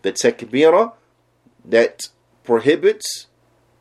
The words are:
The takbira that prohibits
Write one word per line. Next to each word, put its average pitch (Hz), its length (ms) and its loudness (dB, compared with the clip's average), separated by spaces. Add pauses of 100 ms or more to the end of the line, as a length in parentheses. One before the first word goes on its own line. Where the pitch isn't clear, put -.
The 95 100 -4
takbira 151 800 0 (720)
that - 440 -2 (360)
prohibits 143 840 -2 (540)